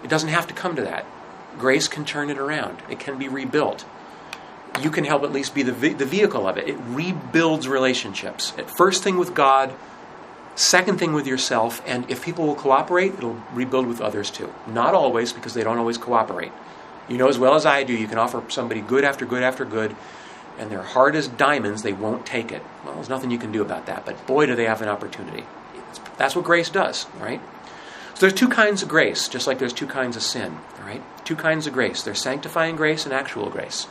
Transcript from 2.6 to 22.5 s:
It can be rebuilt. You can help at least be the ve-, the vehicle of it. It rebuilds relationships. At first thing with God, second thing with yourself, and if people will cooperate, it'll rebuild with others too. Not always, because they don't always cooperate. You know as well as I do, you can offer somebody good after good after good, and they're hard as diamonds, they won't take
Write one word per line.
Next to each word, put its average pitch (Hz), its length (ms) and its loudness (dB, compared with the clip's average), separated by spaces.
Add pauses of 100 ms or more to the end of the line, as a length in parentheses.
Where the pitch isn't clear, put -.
It - 100 -8
can 135 180 -8
be 135 100 -6
rebuilt. 131 580 0 (920)
You 156 120 2
can 156 140 0
help 143 180 2
at 143 80 -2
least 139 240 -4
be 139 80 2
the 123 80 2
ve-, - 220 2
the 139 120 0
vehicle 135 420 2
of 92 100 0
it. - 100 -4
It - 100 -4 (120)
rebuilds 156 800 2
relationships. 127 920 0
At - 100 -8
first 190 320 6
thing 190 160 2
with 175 160 0
God, 135 400 6 (840)
second 180 440 4
thing 165 140 2
with 143 120 0
yourself, 120 600 0
and 123 240 -2
if 123 120 -4
people 165 220 -2
will 147 100 2
cooperate, 175 580 4
it'll 117 240 -6 (160)
rebuild 127 340 0
with 117 140 -4
others 104 280 -2
too. - 240 -10 (140)
Not 117 260 2
always, 120 380 4
because - 220 -10
they 117 100 0
don't 113 140 2
always 117 200 0
cooperate. 107 540 0 (560)
You 123 100 -4
know 131 120 8
as 123 100 2
well 131 160 8
as 151 100 6
I 139 180 6
do, 127 100 0
you 110 140 0
can 113 100 -2
offer 117 320 0
somebody 120 320 -4
good 127 220 4
after 139 220 2
good 123 160 -2
after 127 240 0
good, 107 300 -2 (640)
and 110 100 -10
they're 98 120 -6
hard 131 340 4
as 139 120 0
diamonds, 120 560 0
they 107 100 0
won't 107 320 -4
take 117 260 -4